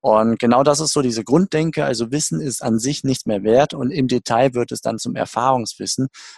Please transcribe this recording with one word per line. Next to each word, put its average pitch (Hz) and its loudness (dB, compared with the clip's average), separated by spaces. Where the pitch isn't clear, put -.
Und 110 2
genau 120 4
das 143 4
ist 151 -2
so 147 0
diese 113 -2
Grunddenke, 156 0
also 120 -4
Wissen 156 -4
ist 139 -6
an 113 0
sich 131 -4
nichts 131 -2
mehr 104 -2
wert 120 4
und 131 -4
im 147 0
Detail 123 0
wird 120 -2
es - -8
dann 113 -4
zum - -8
Erfahrungswissen, 120 -2